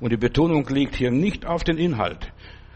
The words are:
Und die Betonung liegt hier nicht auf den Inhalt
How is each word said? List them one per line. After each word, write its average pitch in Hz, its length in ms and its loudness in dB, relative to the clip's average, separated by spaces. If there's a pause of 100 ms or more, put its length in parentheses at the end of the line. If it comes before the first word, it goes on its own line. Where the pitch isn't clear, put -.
Und 120 100 -2
die 117 60 2
Betonung 139 520 2
liegt 135 260 0
hier 123 160 0
nicht 165 340 0
auf 170 200 -4
den 170 120 0
Inhalt 110 560 -2 (440)